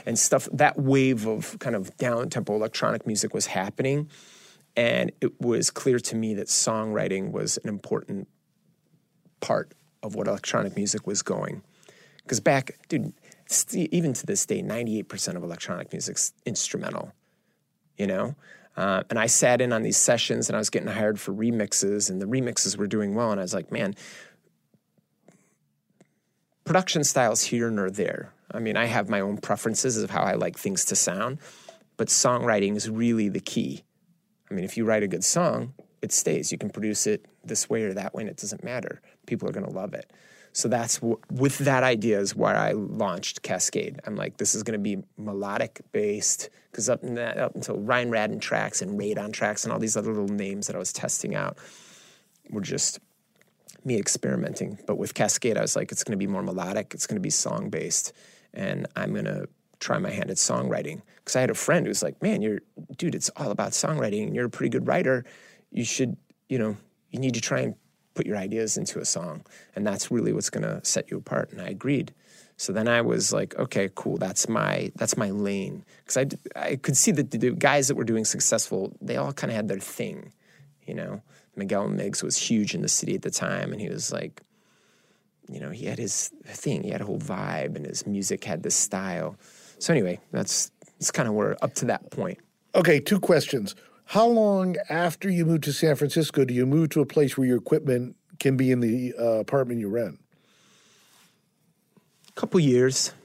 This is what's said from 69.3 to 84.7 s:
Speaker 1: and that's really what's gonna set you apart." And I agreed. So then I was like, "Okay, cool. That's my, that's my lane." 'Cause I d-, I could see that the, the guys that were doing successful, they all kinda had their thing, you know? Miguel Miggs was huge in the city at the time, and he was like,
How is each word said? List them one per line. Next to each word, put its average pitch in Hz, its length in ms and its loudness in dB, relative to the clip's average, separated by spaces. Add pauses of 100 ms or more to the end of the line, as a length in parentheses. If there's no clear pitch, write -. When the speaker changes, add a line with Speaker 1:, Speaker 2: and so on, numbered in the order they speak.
Speaker 1:
and 104 120 -2
that's 98 240 -2
really 110 240 2
what's 107 160 -2
gonna 107 340 -4
set - 260 0
you - 60 -6
apart." - 340 -4
And - 120 -12
I 92 60 -8
agreed. 127 440 -2 (460)
So - 120 -6
then 110 160 0
I 120 140 4
was 113 320 2
like, 101 260 -2
"Okay, 98 360 0
cool. 98 240 -4
That's 92 320 -2
my, 98 460 0
that's - 200 -2
my 104 140 0
lane." 98 520 -2 (220)
'Cause - 140 -2
I 135 60 4
d-, 135 120 -6 (180)
I - 220 -2
could 139 220 0
see - 140 6
that 147 180 2
the, 117 80 -2
the 123 140 4
guys 139 360 4
that 143 60 2
were 127 100 -2
doing 110 220 0
successful, 101 720 0
they 120 160 -4
all 143 160 -2
kinda 131 220 -4
had 107 140 -2
their 98 120 -4
thing, - 520 -10 (540)
you 87 80 -8
know? 95 280 -8 (340)
Miguel 101 320 -2
Miggs 101 340 -2
was - 140 -2
huge 104 380 2
in 90 80 -2
the 101 60 0
city - 260 0
at 95 80 -4
the 95 80 -4
time, 92 420 -4
and - 80 -8
he - 80 -6
was - 240 -6
like, 82 300 -8 (1080)